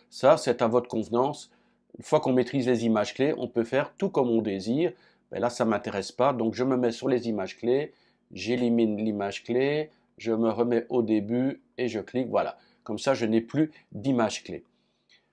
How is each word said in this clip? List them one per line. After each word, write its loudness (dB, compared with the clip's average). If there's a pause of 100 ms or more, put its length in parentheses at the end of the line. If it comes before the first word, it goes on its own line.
(100)
Ça, 6
c'est 0
à 4
votre 2
convenance. -2 (440)
Une -16
fois 2
qu'on 0
maîtrise 2
les 2
images 2
clés, 2
on -6
peut -2
faire -2
tout -2
comme 2
on 2
désire. -2 (380)
Mais -8
là, 2
ça -2
m'intéresse -2
pas. 2
Donc, -2
je 0
me 0
mets 2
sur -6
les 0
images -4
clés, 0 (400)
j'élimine 0
l'image -4
clé, -2 (280)
je -4
me 2
remets 0
au 0
début -2 (160)
et -2
je -4
clique, -4
voilà. -2 (240)
Comme -8
ça, 0
je -2
n'ai 4
plus -2 (220)
d'image -2
clé. -12 (680)